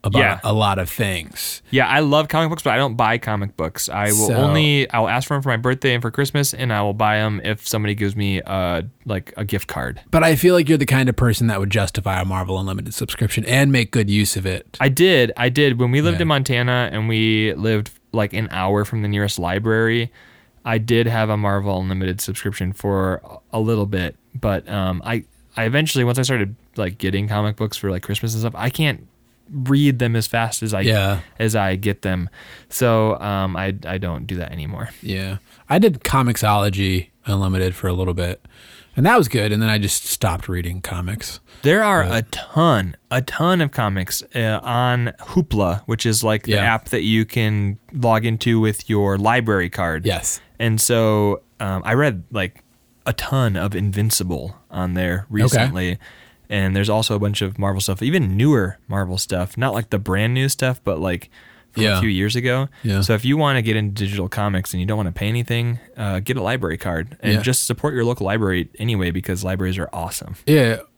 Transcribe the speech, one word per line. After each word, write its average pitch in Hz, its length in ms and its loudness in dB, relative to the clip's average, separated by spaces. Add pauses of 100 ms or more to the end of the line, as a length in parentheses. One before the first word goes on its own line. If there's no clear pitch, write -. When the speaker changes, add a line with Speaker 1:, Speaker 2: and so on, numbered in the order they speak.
Speaker 1:
about 107 140 2
Speaker 2:
Yeah. 110 240 2
Speaker 1:
a 107 100 0
lot 101 280 2
of 87 100 -4
things. - 800 -6
Speaker 2:
Yeah, 127 160 4
I 139 140 4
love 147 260 2
comic 160 240 0
books, 165 140 -8
but 139 80 2
I 113 40 4
don't 127 200 0
buy 117 220 2
comic 101 380 -4
books. - 320 -6
I 104 180 -2
will 104 200 2
Speaker 1:
So 120 80 2
Speaker 2:
only, 147 560 4
I'll 110 180 2
ask 123 200 -2
for 147 80 0
'em 135 60 -2
for 135 80 0
my 117 60 2
birthday 127 380 0
and 120 80 -2
for 117 80 -2
Christmas, 139 420 0
and 120 200 -2
I 104 100 0
will 101 120 0
buy 107 240 2
'em 107 260 0
if 107 240 -4
somebody 104 260 0
gives 101 220 -2
me, 98 280 -2
uh, 90 380 -2 (240)
like, 98 300 -6
a 110 80 -6
gift 101 240 -4
card. 64 320 -8 (100)
Speaker 1:
But 160 140 4
I 165 100 6
feel 175 220 6
like 156 120 4
you're 160 100 6
the 139 80 2
kind 131 220 4
of 117 60 0
person 120 320 2
that 101 140 0
would 98 100 0
justify 98 500 -2
a 90 40 -2
Marvel 92 340 -2
Unlimited 98 360 -6
subscription - 500 -4
and 135 260 4
make 123 220 2
good 104 180 2
use 104 260 4
of 95 80 -4
it. - 360 -6
Speaker 2:
I 131 80 4
did. 139 480 6
I 120 120 2
did. 131 300 2
When 123 140 2
we 143 100 4
lived 165 160 2
Speaker 1:
Yeah. 175 40 0
Speaker 2:
in 160 60 0
Montana 123 640 0
and 107 160 -2
we 110 460 2
lived, 107 360 0 (220)
like, 107 200 0
an 104 180 -4
hour 98 340 0
from 110 180 -4
the 104 60 -2
nearest 101 300 0
library, 113 720 0 (540)
I 113 140 0
did 117 280 2
have 113 240 0
a 107 60 0
Marvel 101 440 0
Unlimited 95 400 -2
subscription 95 520 -6
for 95 500 -2 (300)
a 113 80 -2
little 110 260 0
bit. 92 300 -4 (180)
But, 101 340 -2
um, 92 360 -2
I, 113 180 -4 (340)
I 113 60 -2
eventually, 139 400 2
once 120 160 2
I 131 40 0
started, 113 340 0 (200)
like, 98 220 -4
getting 98 300 -2
comic 104 260 0
books 107 220 -4
for, 101 160 -4
like, 92 100 -4
Christmas 110 320 -4
and 110 60 -2
stuff, 113 160 -2
I 113 120 -2
can't 139 380 -2 (460)
read 139 460 2
them 117 180 2
as 110 100 0
fast 113 360 -2
as 110 100 -2
I 98 80 -2
Speaker 1:
Yeah. 101 380 2 (200)
Speaker 2:
as 110 160 0
I 95 220 2
get 98 260 -2
them. 92 280 -2 (400)
So, 110 500 2
um, 98 340 -2
I, 95 200 -2 (120)
I 92 120 -4
don't 85 280 -6
do 95 100 -6
that 87 140 -8
anymore. 87 400 -8 (120)
Speaker 1:
Yeah. 95 360 -6 (300)
I 156 100 4
did 190 260 4
Comixology 104 1040 2 (180)
Unlimited 95 480 0
for - 140 -6
a 90 40 0
little 90 220 -2
bit, 87 280 -4 (540)
and 127 80 2
that 233 140 6
was 143 100 2
good, 104 240 0
and 104 80 2
then 113 80 2
I 107 80 2
just 98 300 -2
stopped - 420 -2
reading 90 320 -4
comics. 92 600 -8 (220)
Speaker 2:
There 190 220 4
are 196 160 2
Speaker 1:
Right. 113 180 0
Speaker 2:
a 113 120 0
ton, 127 640 0 (140)
a 127 100 2
ton 170 400 0
of 143 120 0
comics, 98 500 -2 (120)
uh, 110 280 0
on 123 580 0
Hoopla, 101 640 0
which 113 220 -2
is, 110 180 0
like, 107 200 0
the 110 80 -2
Speaker 1:
Yeah. 110 220 2
Speaker 2:
app 110 140 -4
that 110 140 0
you 110 240 2
can 104 520 -2 (140)
log 117 320 2
into 113 340 2
with 110 300 0
your 101 300 2
library 107 500 2
card. 87 380 -4
Speaker 1:
Yes. - 340 -4 (180)
Speaker 2:
And 110 220 0
so, 107 600 2 (180)
um, 95 240 -4
I 104 80 0
read, 123 380 0
like, 95 320 -4 (420)
a 123 80 -2
ton 117 440 0
of 95 180 -2
Invincible 95 840 -2 (140)
on 92 240 -4
there 90 360 -2
Speaker 1:
Okay. 107 120 0
Speaker 2:
recently. 113 560 2 (520)
And 98 260 0
there's 101 140 0
also 110 240 0
a 101 40 0
bunch 101 220 -2
of 98 180 -4
Marvel 98 220 -2
stuff, 98 220 -4
even 123 340 0
newer 110 400 4 (100)
Marvel 95 300 -4
stuff. 92 400 -4
Not, 123 160 0
like, 107 160 -4
the 104 100 -2
brand 107 360 0
new 131 160 0
stuff, 127 340 -2
but, 85 160 -2
like, 90 300 -4 (420)
from 110 120 -2
Speaker 1:
Yeah. 104 120 4
Speaker 2:
a 92 40 2
few 110 100 2
years 101 260 0
ago. 127 320 0 (140)
Speaker 1:
Yeah. 98 180 2
Speaker 2:
So 95 140 2
if 110 100 0
you 139 140 0
wanna 135 240 2
get 110 120 0
into 104 300 -2
digital 98 240 -2
comics 101 460 -2
and 92 60 -2
you 90 60 -2
don't 107 120 -2
wanna 92 140 -2
pay 101 160 -4
anything, 117 500 -2 (180)
uh, 98 240 -4
get 127 160 -4
a 117 60 -4
library 95 340 -2
card 87 460 -6
and 104 140 2
Speaker 1:
Yeah. 110 40 2
Speaker 2:
just 123 260 0
support 139 280 -4
your 120 100 0
local 117 220 -2
library 95 420 0 (100)
anyway, 104 320 -2
because 90 320 -4
libraries 92 360 -2
are 85 160 -6
awesome. 85 400 -8 (120)
Speaker 1:
Yeah. 127 300 4 (220)